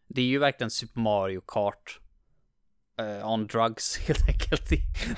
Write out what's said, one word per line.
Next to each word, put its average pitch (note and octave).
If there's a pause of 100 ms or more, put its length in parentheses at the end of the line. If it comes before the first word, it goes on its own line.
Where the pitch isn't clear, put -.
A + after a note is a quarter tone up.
Det -
är B2+
ju C3
verkligen C3+
Super -
Mario G2
Kart, - (1000)
eh, G#2+
on A2
drugs A2+
<laughs> -
helt -
enkelt. -
Det, - (380)